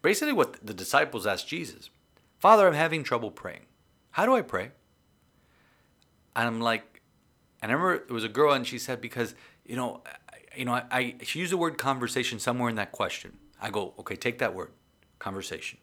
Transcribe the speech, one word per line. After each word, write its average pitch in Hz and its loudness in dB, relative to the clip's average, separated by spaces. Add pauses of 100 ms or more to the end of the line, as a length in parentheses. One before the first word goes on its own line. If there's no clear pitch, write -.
basically 247 2
what 156 2
the 107 -8
disciples 110 0
asked 92 -2
Jesus, 160 -10 (500)
"Father, 208 10
I'm 156 4
having 156 2
trouble 117 -2
praying. - -14 (460)
How 190 2
do 262 6
I 233 4
pray?" 101 -4 (1600)
And 117 0
I'm 113 -4
like, 113 -2 (600)
and 107 -6
I 123 2
remember 175 2
it - -10
was 113 -4
a 110 -4
girl, 143 4
and 123 0
she 123 -8
said, 127 -6
"Because, 117 -6 (300)
you 117 -10
know, 127 -6
I, - -20 (180)
you 127 -6
know, 123 0
I, 120 -2
I," 127 -2
she - -6
used 180 -2
the 185 0
word 165 0
conversation 123 -2
somewhere 123 0
in 110 -2
that 101 -4
question. - -6 (240)
I 104 -6
go, 101 -2
"Okay, - -8
take 120 -4
that 104 0
word, 90 -10 (480)
conversation. 98 -8